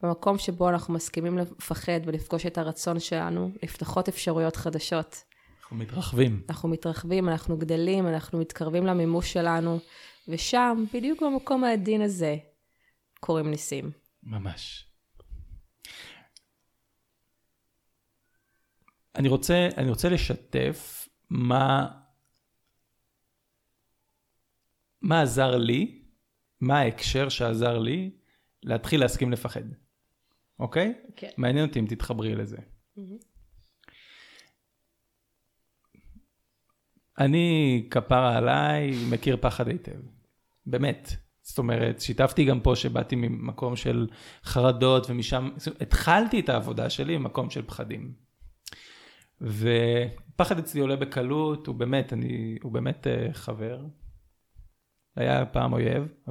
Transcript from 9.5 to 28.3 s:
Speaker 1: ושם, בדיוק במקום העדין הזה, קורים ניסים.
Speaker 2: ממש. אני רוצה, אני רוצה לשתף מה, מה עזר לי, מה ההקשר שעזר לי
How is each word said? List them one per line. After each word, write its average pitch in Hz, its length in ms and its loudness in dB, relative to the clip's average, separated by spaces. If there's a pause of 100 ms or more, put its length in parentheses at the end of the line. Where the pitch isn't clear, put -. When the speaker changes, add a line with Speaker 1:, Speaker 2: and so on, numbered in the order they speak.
Speaker 1:
ושם, 233 560 2 (100)
בדיוק 277 280 -2
במקום 269 420 0
העדין 214 380 2
הזה, 175 340 0 (840)
קורים 156 300 0
ניסים. 147 400 -6 (320)
Speaker 2:
ממש. 98 680 -10 (4000)
אני 139 140 4
רוצה, 175 480 4
אני 131 140 0
רוצה 117 180 2
לשתף - 1000 -2 (220)
מה, 135 580 2 (3250)
מה 160 200 4
עזר 127 340 4
לי, 123 460 2 (580)
מה 135 180 4
ההקשר 135 500 2
שעזר 120 500 0
לי 165 320 -2 (520)